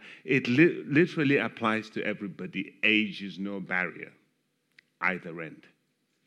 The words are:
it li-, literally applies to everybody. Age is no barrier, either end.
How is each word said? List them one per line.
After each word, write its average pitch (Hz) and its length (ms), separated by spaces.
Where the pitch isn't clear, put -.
it 127 240
li-, 139 380
literally 147 500
applies 110 540
to - 120
everybody. 95 800
Age 107 400
is 95 160
no 98 220
barrier, 87 520
either 87 400
end. 78 240